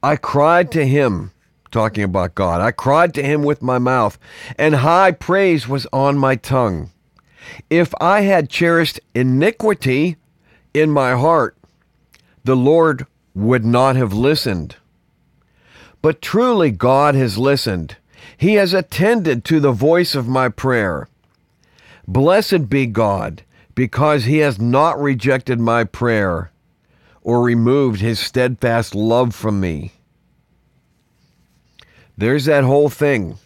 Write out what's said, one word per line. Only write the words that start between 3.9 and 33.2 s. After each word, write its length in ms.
and 200
high 340
praise 560
was 260
on 260
my 180
tongue. 540
If 320
I 200
had 280
cherished 520
iniquity 1040
in 180
my 220
heart, 440
the 120
Lord 500
would 280
not 320
have 160
listened. 640
But 220
truly 480
God 460
has 200
listened. 600
He 180
has 180
attended 720
to 140
the 140
voice 420
of 140
my 200
prayer. 600
Blessed 640
be 180
God, 560
because 500
he 140
has 220
not 400
rejected 580
my 240
prayer 680
or 200
removed 580
his 200
steadfast 760
love 400
from 240
me." 340
There's 280
that 180
whole 260
thing. 580